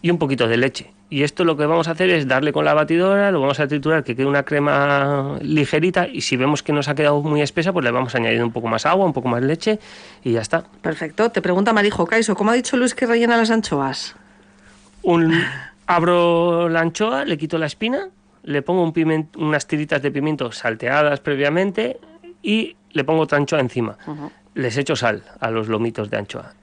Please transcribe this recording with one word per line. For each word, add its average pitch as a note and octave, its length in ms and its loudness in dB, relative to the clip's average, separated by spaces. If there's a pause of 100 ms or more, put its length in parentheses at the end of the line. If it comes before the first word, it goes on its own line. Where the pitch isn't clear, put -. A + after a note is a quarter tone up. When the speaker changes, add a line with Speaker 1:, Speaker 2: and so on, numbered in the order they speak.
Speaker 1:
y E3+ 100 0
un F3 80 2
poquito C3+ 280 0
de A#2 100 2
leche. C3+ 340 -2 (180)
Y C3 140 -2
esto D3+ 220 -2
lo D#3+ 120 2
que D3+ 80 0
vamos D#3+ 220 2
a E3 40 -4
hacer F3+ 180 0
es D#3 180 2
darle C3+ 260 2
con D3+ 120 0
la D3+ 80 4
batidora, F#3 580 2
lo D#3+ 100 2
vamos C#3 180 0
a D3 80 0
triturar, D3+ 360 0
que A#2 120 -6
quede C3+ 120 0
una C#3 160 2
crema C#3+ 960 0
ligerita, D#3 680 0
y C4+ 140 -8
si - 160 -2
vemos C#3+ 260 0
que D3+ 100 -2
nos D3 140 0
ha D3 80 -2
quedado D3 260 2
muy D3+ 200 0
espesa, E3 320 -2
pues E3 100 0
le A#2+ 80 2
vamos B2 240 -2
añadiendo A2+ 300 0
un A#2 60 -2
poco A#2 160 -6
más A2+ 180 -2
agua, F#3 200 4
un D#3 80 2
poco B2+ 160 -2
más A#2+ 140 0
leche E3+ 360 0 (440)
y A#2+ 100 0
ya A2+ 80 0
está. E3 220 -2 (180)
Speaker 2:
Perfecto. D#3+ 500 -2
Te G3 100 -2
pregunta G3 320 2
Marijo G3+ 320 2
Caiso, A3 300 0
¿cómo G3+ 160 2
ha - 20 4
dicho B3 240 0
Luis B3 180 0
que B3+ 100 -2
rellena A#3 320 2
las A3+ 140 2
anchoas? C#3+ 640 -2 (880)
Speaker 1:
Un, E3 380 4 (480)
abro E3+ 840 2
la E3 120 2
anchoa, A3 440 -2
le E3+ 120 -2
quito D#3+ 200 -4
la D#3+ 100 0
espina, C#4 420 -4 (340)
le C#3+ 180 -2
pongo F3+ 220 0
un E3 100 0
piment-, D#3 340 0 (100)
unas D3+ 300 -2
tiritas D3+ 340 -2
de C#3+ 100 -2
pimiento C#3 400 -4
salteadas C3+ 680 0
previamente F3+ 800 -2 (440)
y A3 340 -2 (160)
le C#3+ 120 -2
pongo D#3+ 180 2
otra D3 160 0
anchoa D3 220 0
encima. A#2 380 -2 (100)
Speaker 2:
Ujú. D3 240 -12 (240)
Speaker 1:
Les A#2 220 -2
echo C#3+ 180 -2
sal A2 280 -2 (160)
a A2+ 120 -4
los A2 160 -2
lomitos A2+ 420 -2
de A2 80 -4
anchoa. - 460 -10